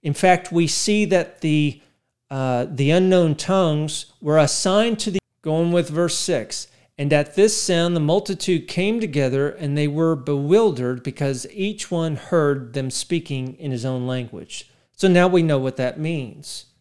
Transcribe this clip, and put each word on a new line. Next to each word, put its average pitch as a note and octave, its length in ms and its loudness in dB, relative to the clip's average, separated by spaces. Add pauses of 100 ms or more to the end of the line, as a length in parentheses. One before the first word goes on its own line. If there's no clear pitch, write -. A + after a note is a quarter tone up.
In D3 120 -2
fact, F3+ 400 2
we E3+ 120 2
see G#3 380 0
that F3 380 0
the, D3+ 400 0 (480)
uh, C3 420 -2
the C#3 200 0
unknown F3+ 440 4
tongues D#3 720 -2 (160)
were D3+ 160 2
a D3 100 6
sign G#3+ 480 0
to G#3+ 160 -6
the, F#3 80 0 (220)
going E3 320 0
with F3 160 2
verse E3 260 -2
six, - 520 -4 (300)
"And C#3+ 140 0
at - 240 0
this G#3 260 4
sound F3 360 0
the - 20 0
multitude F3+ 680 0
came G#3+ 320 -2
together, C#3 480 0
and C#3+ 280 -4
they D3 120 0
were D#3+ 260 0
bewildered C#3 880 0
because C#3 480 -4
each G3+ 400 -6
one E3 240 -2
heard C#3 560 0
them C3 180 -4
speaking C3+ 680 -6
in C#3+ 160 -8
his A#2+ 120 -4
own B2+ 240 -4
language." - 640 -10 (220)
So F#3+ 160 2
now F3+ 180 6
we F3+ 160 4
know D3+ 160 2
what C3 160 -4
that B2+ 240 -4
means. D3+ 680 -8 (140)